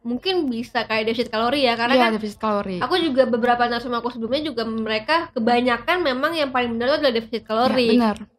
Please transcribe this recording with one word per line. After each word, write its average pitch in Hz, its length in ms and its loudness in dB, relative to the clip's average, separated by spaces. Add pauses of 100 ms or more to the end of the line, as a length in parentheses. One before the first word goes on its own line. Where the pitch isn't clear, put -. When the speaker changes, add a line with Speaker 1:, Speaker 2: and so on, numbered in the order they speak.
Speaker 1:
mungkin 302 460 -2
bisa 233 400 -4
kayak 220 240 0
defisit 233 160 -2
kalori 247 400 0
ya, 233 80 4
karena 233 220 2
Speaker 2:
Iya, 247 80 6
Speaker 1:
kan 226 100 2
Speaker 2:
defisit 214 240 -6
kalori. 202 400 -2
Speaker 1:
aku 254 220 0
juga 262 260 4
beberapa 240 400 2
narasumber 240 320 -4
aku 240 160 -6
sebelumnya 240 300 -4
juga 233 180 -4
mereka 220 720 -2
kebanyakan 240 680 0
memang 294 340 0
yang 285 220 -2
paling 247 160 0
benar 233 180 -2
itu 294 120 2
adalah 269 160 2
defisit 226 260 -6
kalori. 233 460 0
Speaker 2:
Iya, - 20 4
benar. 233 260 2 (220)